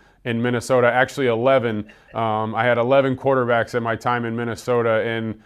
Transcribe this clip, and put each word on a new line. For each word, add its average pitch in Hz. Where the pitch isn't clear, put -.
in 117
Minnesota, 123
actually 131
eleven. 117
Um, 110
I 113
had 120
eleven 131
quarterbacks 123
at 120
my 117
time 120
in 113
Minnesota, 117
and, 113